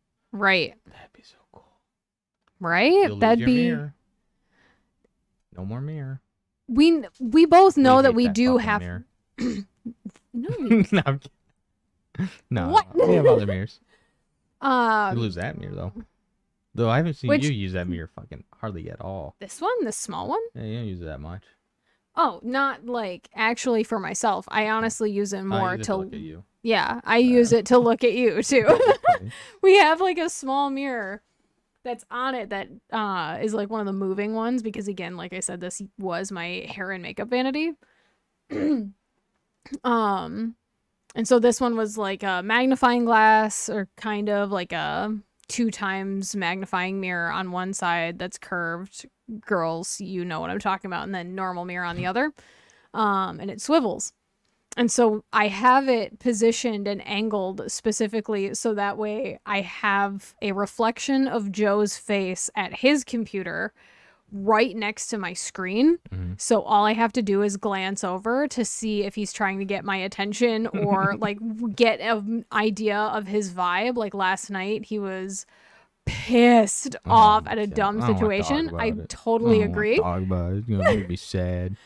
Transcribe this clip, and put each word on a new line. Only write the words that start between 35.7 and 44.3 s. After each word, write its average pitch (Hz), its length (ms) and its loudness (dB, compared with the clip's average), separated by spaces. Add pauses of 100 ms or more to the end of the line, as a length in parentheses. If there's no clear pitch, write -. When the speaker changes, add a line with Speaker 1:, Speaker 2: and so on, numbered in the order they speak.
Speaker 1:
was 190 320 -6
my 180 360 -8
hair 190 220 -10
and 185 140 -8
makeup 190 260 -10
vanity. 269 440 -2 (760)
<clears throat> 254 440 -2 (880)
Um, 214 720 -2 (580)
and 226 140 -2
so 247 120 6
this 233 200 4
one 240 160 0
was, 214 220 -4
like, 196 260 -4
a 185 200 -2
magnifying 240 600 4
glass 220 640 4
or 202 280 -4
kind 208 320 -4
of 202 220 0